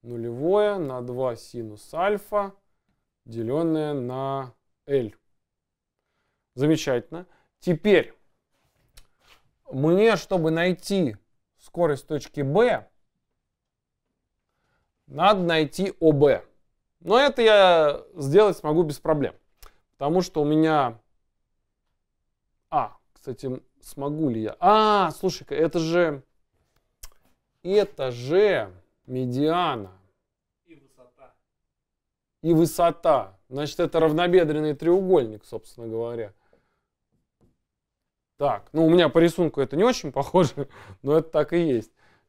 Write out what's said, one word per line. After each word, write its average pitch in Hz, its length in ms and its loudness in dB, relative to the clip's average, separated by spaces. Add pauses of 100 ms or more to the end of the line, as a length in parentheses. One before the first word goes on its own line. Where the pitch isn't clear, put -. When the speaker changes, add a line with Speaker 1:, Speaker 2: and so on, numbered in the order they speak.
Speaker 1:
нулевое 139 760 -2
на 131 240 -8
два 123 320 -6
синус 113 580 -16
альфа, 196 600 -4 (680)
деленное 147 720 -4
на 135 600 -8 (320)
L. 131 240 -2 (1400)
Замечательно. 147 720 -2 (340)
Теперь 175 540 2 (1600)
мне, 180 460 2
чтобы 165 340 -2
найти 170 680 -2 (420)
скорость 160 500 -4
точки 147 320 -8
Б, 160 480 0 (2250)
надо 180 360 2
найти 170 580 -2
О 160 120 6
Б. 139 320 4 (560)
Но 185 180 0
это 269 240 2
я 180 600 4 (140)
сделать 170 400 4
смогу 156 260 0
без 147 160 -8
проблем. 143 360 -2 (640)
Потому 156 240 -2
что 175 220 -4
у - 20 -2
меня, 151 540 0 (1700)
а, 135 260 -4 (160)
кстати, 127 500 -12 (180)
смогу 147 500 -6
ли 110 120 -4
я? 107 160 -6
А, 208 540 2
слушай-ка, - 420 -8
это 160 240 0
же... 160 460 -2 (1400)
Это 190 480 -2
же 131 640 0 (340)
медиана. 127 840 -4 (760)
Speaker 2:
И 165 80 -20
высота. - 600 -20 (1080)
Speaker 1:
И 165 100 0
высота. 160 840 0 (100)
Значит, 139 320 -8
это 165 200 0
равнобедренный 160 720 2
треугольник, 165 720 0
собственно 117 420 -16
говоря. 113 460 -8 (2000)
Так, 127 360 -4
ну, 160 140 2
у 160 40 4
меня 170 180 6
по 139 100 0
рисунку 165 420 2
это 135 160 -4
не 170 80 0
очень 233 280 -2
похоже, 143 560 -2 (160)
<laughs> - 180 -20
но 143 160 0
это 160 100 -2
так 151 240 -2
и 170 80 0
есть. 131 300 -2 (380)